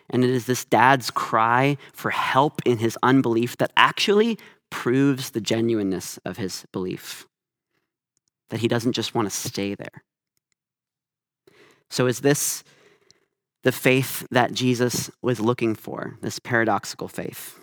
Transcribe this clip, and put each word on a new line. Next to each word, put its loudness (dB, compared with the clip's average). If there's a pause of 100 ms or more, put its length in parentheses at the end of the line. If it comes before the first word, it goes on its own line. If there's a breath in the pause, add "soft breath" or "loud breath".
(100)
And 2
it 4
is -2
this -2
dad's 4
cry 2 (160 loud breath)
for -6
help 0
in 2
his -2
unbelief 2
that -2
actually 4 (300 loud breath)
proves 0
the -4
genuineness -2
of -8
his -8
belief, -8 (1200)
that -6
he 2
doesn't 0
just -6
want 0
to -6
stay -6
there. -14 (1900 soft breath)
So 0
is -2
this 0 (1000 soft breath)
the 4
faith 0
that 2
Jesus 0 (100)
was -2
looking 0
for, -12
this -8
paradoxical -2
faith? -12